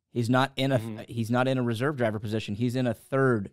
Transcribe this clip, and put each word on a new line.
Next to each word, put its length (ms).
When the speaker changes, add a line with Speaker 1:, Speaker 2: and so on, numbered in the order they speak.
Speaker 1:
He's 180
not 280
in 160
a, 60
Speaker 2:
Mm-hmm. 280
Speaker 1:
he's 240
not 160
in 100
a 60
reserve 320
driver 240
position. 360
He's 200
in 100
a 80
third 600